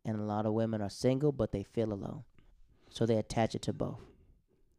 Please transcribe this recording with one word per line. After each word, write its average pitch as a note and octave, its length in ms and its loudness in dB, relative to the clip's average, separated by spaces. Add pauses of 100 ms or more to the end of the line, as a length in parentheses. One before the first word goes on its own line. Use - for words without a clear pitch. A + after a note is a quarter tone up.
And A2 120 -2
a G#2 60 -2
lot G#2+ 220 0
of G#2+ 80 2
women A2+ 280 0
are G2 80 -4
single, C3+ 440 2
but A#2 180 -2
they G2 120 -2
feel A2 280 -2
alone. F#2+ 320 -6 (680)
So - 160 0
they A2+ 120 4
attach A2+ 380 2
it - 80 -4
to G#2+ 100 -2
both. - 260 -4 (800)